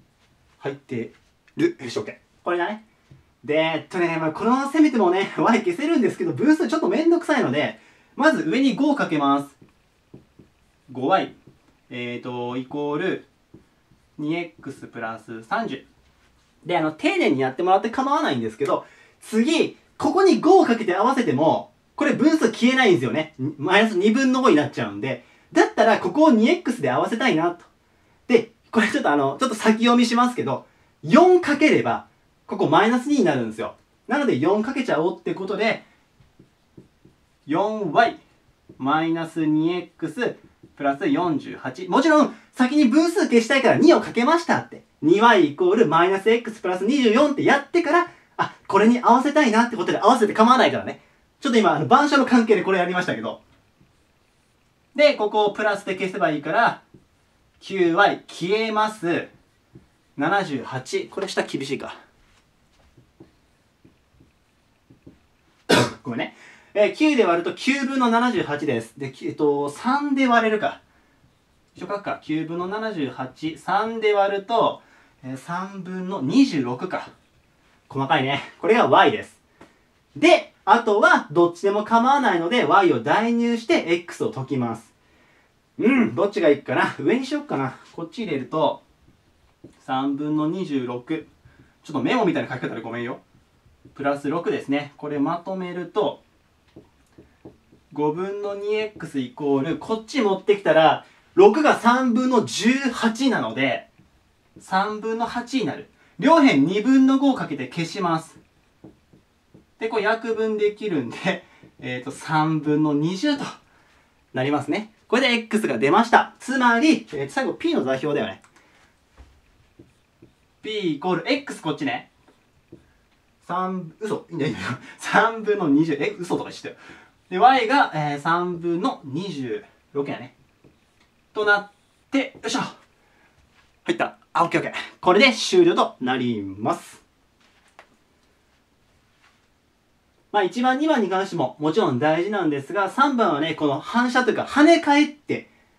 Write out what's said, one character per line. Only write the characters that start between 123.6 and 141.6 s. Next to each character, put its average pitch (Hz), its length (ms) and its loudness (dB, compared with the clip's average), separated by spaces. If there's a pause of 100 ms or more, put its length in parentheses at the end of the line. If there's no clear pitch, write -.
嘘、 208 320 -8
い 170 40 -12
い - 20 -8
ん - 20 -6
だ、 143 80 -2
い - 40 -2
い - 20 -4
ん - 20 -8
だ 92 60 -10
よ。 92 60 -8 (200)
<laughs> - 120 -20
三 220 440 0
分 202 160 -2
の 175 120 -2
二 147 140 4
十、 160 100 -2
え、 139 240 -4
嘘 170 180 -6
と - 80 -6
か - 60 -14
言 - 20 -16
っ - 40 -16
て - 60 -20
た 131 60 -12
よ。 - 80 -16 (540)
で、 185 80 -4
y 247 280 6
が、 262 280 2
え 147 220 -4
ー、 143 40 -10
三 175 380 -2
分 170 240 -4
の 254 220 -4
二 160 280 -8
十 123 320 -8 (300)
六 143 140 -4
や 123 120 -10
ね。 131 160 -20 (960)
と 208 120 -4
な 208 160 2
っ 196 100 -14 (400)
て、 - 320 -2
よ - 60 -8
い - 20 -6
し 254 60 -4
ょ。 - 40 -2 (1200)
入 175 100 -2
っ - 20 -14
た。 - 220 -6 (140)
あ、 165 120 2
オ - 20 -2
ッ 165 40 -6
ケ 170 80 0
ー - 20 -4
オ - 40 -6
ッ - 20 -8
ケ 113 60 -12
ー。 - 80 -12 (200)
こ 180 120 2
れ 196 60 4
で 262 140 6
終 - 320 4
了 170 100 4
と - 260 -2
な 127 160 -2
り 120 260 -4
ま 104 320 -4
す。 - 280 -18 (3250)
ま 208 80 0
あ、 - 40 2
一 240 180 -4
番、 254 160 2
二 302 80 -2
番 277 160 2
に 180 60 0
関 190 180 -2
し - 40 -12
て 175 60 -8
も 139 220 -4
も 156 140 -2